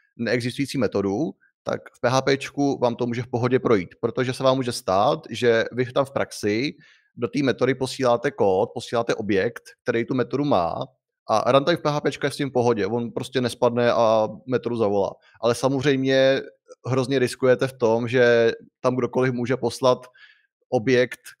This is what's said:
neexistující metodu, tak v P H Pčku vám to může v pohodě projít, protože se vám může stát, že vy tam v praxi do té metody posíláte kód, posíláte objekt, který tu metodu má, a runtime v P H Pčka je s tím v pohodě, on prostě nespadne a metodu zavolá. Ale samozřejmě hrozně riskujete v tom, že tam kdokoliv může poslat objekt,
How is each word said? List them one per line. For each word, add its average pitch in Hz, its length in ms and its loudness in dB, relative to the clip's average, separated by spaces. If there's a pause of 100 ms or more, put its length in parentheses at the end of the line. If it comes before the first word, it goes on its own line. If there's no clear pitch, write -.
(180)
neexistující 123 600 -4
metodu, 104 540 -2 (320)
tak 117 180 -6 (120)
v - 80 -16
P 120 80 0
H 135 120 2
Pčku 139 560 -2
vám 120 180 0
to 123 120 -4
může 120 160 -4
v - 40 -12
pohodě 123 320 0
projít, 120 300 2 (100)
protože 123 340 -4
se 135 100 -6
vám 131 120 4
může 123 160 -2
stát, 113 480 0 (100)
že 113 420 2
vy 123 140 -2
tam 131 200 -2
v - 60 -10
praxi 110 640 -2 (400)
do 117 120 -4
té 139 160 -2
metody 127 320 0
posíláte 127 560 0
kód, 101 420 2
posíláte 117 420 -4
objekt, 113 480 -2 (200)
který 117 220 -2
tu 147 80 -6
metodu 131 320 -2
má, 104 400 0 (420)
a 110 240 2
runtime 147 260 2
v - 40 -16
P 151 80 -2
H 147 120 -2
Pčka 147 260 -2
je 135 40 -2
s - 40 -12
tím 139 140 -4
v - 40 -12
pohodě, 117 340 2
on 117 240 -4
prostě 127 300 -4
nespadne 120 500 2
a 110 360 2 (200)
metodu 120 280 -4
zavolá. 101 360 0 (300)
Ale 117 140 2
samozřejmě 135 880 2 (460)
hrozně 131 320 0
riskujete 127 480 2
v 131 60 -12
tom, 117 340 2
že 120 440 4 (280)
tam 127 160 0
kdokoliv 127 380 0
může 120 240 -2
poslat 127 500 0 (680)
objekt, 123 440 2 (220)